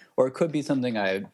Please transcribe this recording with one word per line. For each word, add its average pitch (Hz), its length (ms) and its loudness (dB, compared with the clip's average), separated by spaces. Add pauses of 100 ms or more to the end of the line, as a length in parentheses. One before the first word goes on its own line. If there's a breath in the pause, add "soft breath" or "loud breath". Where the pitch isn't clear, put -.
(180 loud breath)
or 131 100 4
it 131 60 -6
could 165 180 0
be 147 100 -2
something 127 360 0
I 98 260 0 (100)